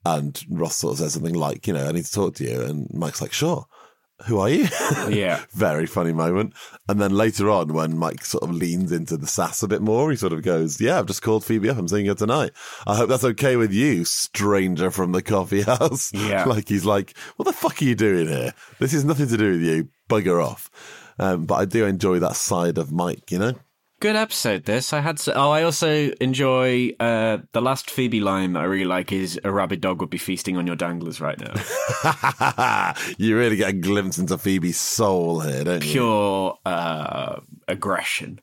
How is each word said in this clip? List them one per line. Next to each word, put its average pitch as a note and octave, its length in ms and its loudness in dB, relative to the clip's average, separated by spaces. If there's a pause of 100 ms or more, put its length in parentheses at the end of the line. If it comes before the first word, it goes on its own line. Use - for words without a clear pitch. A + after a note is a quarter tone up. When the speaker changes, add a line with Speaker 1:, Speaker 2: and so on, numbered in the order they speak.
Speaker 1:
and D2 340 -2 (100)
Ross E2 260 -2
sort - 180 -2
of C#2+ 60 -6
says D2+ 140 -2
something E2 200 -4
like, D2+ 320 -2
you G2 80 0
know, C#2 140 -2
"I D#2 40 -2
need E2+ 140 -2
to - 60 -10
talk G2 240 0
to - 80 -6
you." B1 180 -2
And C#2+ 320 -4
Mike's - 280 -4
like, - 120 -6
"Sure. E3 320 -2 (600)
Who A2+ 120 2
are G2 100 2
you?" F#3 180 4 (220)
<laughs> A#2+ 200 -2
Speaker 2:
Yeah. G2 340 0 (100)
Speaker 1:
Very E2 340 0
funny E2+ 260 0
moment. E2+ 400 0 (340)
And G2+ 140 2
then G2+ 140 2
later G#2+ 340 2
on, E2+ 240 2
when D#2+ 240 0
Mike E2+ 260 -2
sort - 200 -4
of F2 80 -4
leans F2 400 -2
into E2 260 -2
the D2 100 -6
sass - 360 -2
a G#2 40 -2
bit G2 140 0
more, A#2 300 2
he B2+ 60 -2
sort F#2+ 160 0
of D#2 100 -4
goes, D#2+ 360 0
"Yeah, D3 200 2
I've F#2 80 -2
just F#2 160 -6
called A2 200 2
Phoebe A2 260 0
up. C3+ 100 -2
I'm F2 80 -2
seeing G2+ 180 0
her G2+ 100 2
tonight. A#2 360 0 (340)
I G2+ 100 0
hope A2 140 2
that's B2+ 140 2
okay C3 320 2
with A2+ 180 4
you, G#2+ 320 4
stranger F#2+ 880 0
from F2+ 220 0
the F#2 100 0
coffee G2 400 2
house." B2 480 0
<laughs> - 20 -14
Speaker 2:
Yeah. G2+ 320 0
Speaker 1:
Like, G#2+ 240 0
he's F#2+ 160 0
like, G2+ 320 0 (200)
"What - 80 -2
the F#4+ 80 0
fuck - 280 -2
are D3 40 2
you A#2+ 100 4
doing F#2+ 320 4
here? B1+ 260 -2 (260)
This C3+ 140 0
is D3 100 2
nothing D3 260 2
to A2+ 80 2
do G#2 160 4
with E2+ 100 2
you. D#2+ 260 2 (200)
Bugger F2 340 2
off." - 260 -6 (500)
Um, F#2 260 0
but G2+ 100 0
I G2+ 100 2
do A2 200 2
enjoy F#2 340 2
that E2+ 180 0
side F2 400 0
of D2 140 -4
Mike, F2 400 -4
you F2+ 80 -2
know? A#2 140 0 (480)
Speaker 2:
Good G#3+ 140 0
episode, G#3+ 480 -2
this. B2 300 0
I D3 80 0
had D3+ 160 -2
to, - 180 -2
oh, C#3 160 4
I D#3 120 4
also D3+ 480 2 (100)
enjoy, B2+ 680 2 (100)
uh, A2+ 380 2 (120)
the A#2 100 2
last B2 300 -2
Phoebe A#2 300 0
line F#2+ 320 0
that E2 80 -2
I - 20 -2
really F#2+ 220 0
like F2+ 260 -2
is, F#2+ 320 -2
"A G2 80 -2
rabid F#2+ 300 0
dog F#2 180 0
would E2+ 100 -4
be F2+ 80 -6
feasting F#2 380 -4
on F2 100 -2
your E2+ 120 -2
danglers E2+ 420 -6
right D2+ 180 -4
now." - 160 -12 (500)
Speaker 1:
<laughs> B2 1120 0
You A2 200 2
really A2+ 200 2
get G2 120 2
a G2 40 -2
glimpse F#2+ 440 0
into F2+ 200 0
Phoebe's F2+ 420 0
soul F2 600 2
here, C#2+ 240 -2
don't F2 180 0
you? - 80 -4
Speaker 2:
Pure, G#2 760 2
uh, D#2+ 760 -4 (260)
aggression. - 760 -4